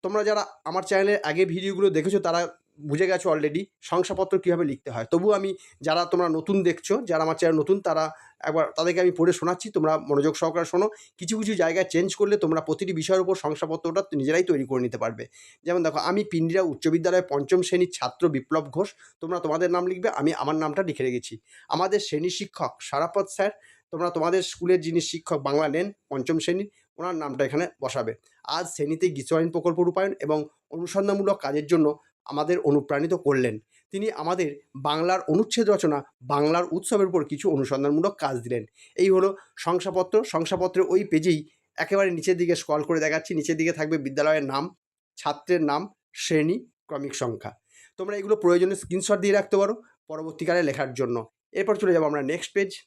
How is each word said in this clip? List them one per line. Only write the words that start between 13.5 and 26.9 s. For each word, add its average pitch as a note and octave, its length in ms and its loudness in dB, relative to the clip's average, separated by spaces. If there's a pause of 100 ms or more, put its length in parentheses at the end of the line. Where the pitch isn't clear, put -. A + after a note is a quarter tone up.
নিজেরাই D3+ 280 2
তৈরি D3+ 220 0
করে C3 160 -2
নিতে A#2+ 160 -4
পারবে। A#2 300 -6 (360)
যেমন F3 200 0
দেখো, D#3+ 140 0
"আমি G3 260 0
পিন্ডিরা E3+ 380 0
উচ্চ D#3+ 260 -2
বিদ্যালয়ের F3 420 2
পঞ্চম C#3+ 320 2
শ্রেণীর F3+ 320 2
ছাত্র D3 360 0
বিপ্লব D3 420 -2
ঘোষ", F#3 220 -2 (260)
তোমরা E3+ 200 -4
তোমাদের E3 320 0
নাম F3+ 160 0
লিখবে, F#3 220 -2
আমি D3+ 240 0
আমার D3 220 -2
নামটা D#3 280 -2
লিখে D#3+ 200 -4
রেখেছি। B2 340 -4 (320)
"আমাদের F#3+ 300 0
শ্রেণী E3 300 -2
শিক্ষক - 520 -6
সারাপত E3+ 480 -2
স্যার", G3+ 220 -2 (400)
তোমরা F3 180 -2
তোমাদের F3 340 0
স্কুলের F3 380 0
যিনি E3 200 0
শিক্ষক E3 360 -4
বাংলা C#3+ 300 0
নেন F3 240 -2 (180)
পঞ্চম D#3+ 300 -2
শ্রেণীর, F#3 300 -2 (280)